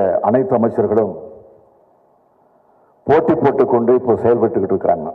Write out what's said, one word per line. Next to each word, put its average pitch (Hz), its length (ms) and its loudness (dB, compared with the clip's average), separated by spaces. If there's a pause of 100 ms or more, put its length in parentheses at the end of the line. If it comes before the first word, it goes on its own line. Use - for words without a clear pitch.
(280)
அனைத்து 127 300 0
அமைச்சர்களும் 107 560 0 (1900)
போட்டி 156 280 2
போட்டுக்கொண்டு 123 580 2
இப்போ 123 200 0
செயல்பட்டுக்கிட்டு 107 640 0
இருக்கிறாங்க. 85 400 -2